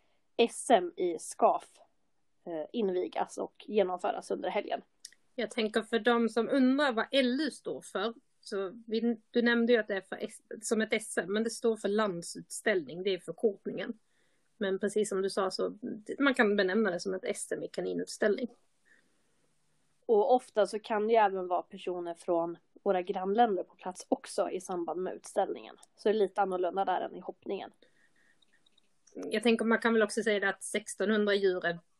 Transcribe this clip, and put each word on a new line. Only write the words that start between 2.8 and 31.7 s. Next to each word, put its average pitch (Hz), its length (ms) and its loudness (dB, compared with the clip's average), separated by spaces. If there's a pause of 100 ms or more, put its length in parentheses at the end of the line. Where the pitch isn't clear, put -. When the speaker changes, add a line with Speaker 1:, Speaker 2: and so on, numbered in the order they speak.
Speaker 1:
och - 300 -10
genomföras 196 640 0
under 185 180 -4
helgen. - 320 -4 (540)
Speaker 2:
Jag 220 160 -6
tänker 220 300 -2
för 226 180 -2
de 233 300 4
som 226 200 -2
undrar 269 420 2
vad 220 200 -2
L 269 300 2
U 277 100 -2
står - 300 -10
för, 226 320 -6 (260)
så 196 480 -8
vi, 226 340 0 (100)
du 240 100 2
nämnde 233 320 4
ju 226 60 6
att 214 80 -2
det 202 80 -2
är 185 60 -4
för - 200 -10
S-, - 200 -10 (200)
som 220 200 0
ett 220 120 -2
S - 240 -4
M, 185 160 -2
men 220 100 0
det 226 60 -2
står 226 280 -2
för 208 120 -2
landsutställning, 180 1120 -2
det 196 60 0
är 180 100 0
förkortningen. - 800 -2 (580)
Men 190 220 0
precis 208 300 0
som 190 120 -2
du 196 80 -2
sa 190 220 -2
så, 185 260 -4 (420)
man 277 140 4
kan 208 220 4
benämna 196 360 2
det 175 80 -4
som 190 140 -4
ett 190 120 -6
S - 260 -6
M 151 120 -4
i - 40 -8
kaninutställning. 185 840 -2 (1600)
Speaker 1:
Och 214 280 4
ofta 214 340 2
så 214 120 -8
kan 214 280 -2
det 233 60 4
ju 226 60 8
även 190 280 2
vara 175 140 0
personer 175 520 -8
från 170 440 -2 (260)
våra 190 180 2
grannländer 196 600 2
på - 120 -16
plats - 340 -12
också - 400 0
i 185 120 -6
samband 175 420 -6
med 143 100 -6
utställningen. - 640 -4 (180)
Så - 140 0
det 202 60 4
är 214 40 2
lite 196 220 2
annorlunda 185 440 0
där 185 160 0
än - 140 -8
i 175 40 -12
hoppningen. - 520 -10 (1400)
Speaker 2:
Jag - 300 -4
tänker, 226 220 4
man 226 140 4
kan 226 140 2
väl 226 100 4
också 208 200 0
säga 208 160 2
det 196 100 0
att - 140 -6
sextonhundra 208 680 0
djur 185 320 2
är 170 140 -2 (200)